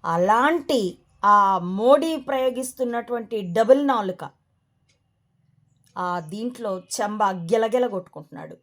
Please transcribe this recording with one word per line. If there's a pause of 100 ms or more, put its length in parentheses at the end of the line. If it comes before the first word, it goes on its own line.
అలాంటి (240)
ఆ
మోడీ
ప్రయోగిస్తున్నటువంటి
డబుల్
నాలుక, (1700)
ఆ
దీంట్లో
చంబా
గిలగిల
కొట్టుకుంటున్నాడు.